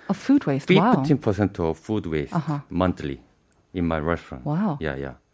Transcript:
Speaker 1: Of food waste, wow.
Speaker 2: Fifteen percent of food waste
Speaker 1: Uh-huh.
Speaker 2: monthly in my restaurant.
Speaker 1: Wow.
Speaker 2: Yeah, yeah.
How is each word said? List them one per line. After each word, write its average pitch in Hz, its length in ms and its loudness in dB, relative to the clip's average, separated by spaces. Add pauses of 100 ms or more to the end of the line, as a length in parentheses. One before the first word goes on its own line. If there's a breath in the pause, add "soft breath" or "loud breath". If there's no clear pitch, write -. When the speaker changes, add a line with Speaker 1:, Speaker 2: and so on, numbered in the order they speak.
Speaker 1:
Of 196 100 -2
food - 280 2
waste, 139 240 -2
wow. 214 260 6
Speaker 2:
Fifteen 139 220 2
percent 98 420 0
of 82 180 0
food 104 280 -4
waste 78 300 -4
Speaker 1:
Uh-huh. 147 240 -4 (100)
Speaker 2:
monthly 85 500 -2 (540)
in 87 140 -2
my 80 120 0
restaurant. 76 460 -4
Speaker 1:
Wow. 156 340 -4
Speaker 2:
Yeah, 73 160 -4
yeah. 67 180 -10 (200)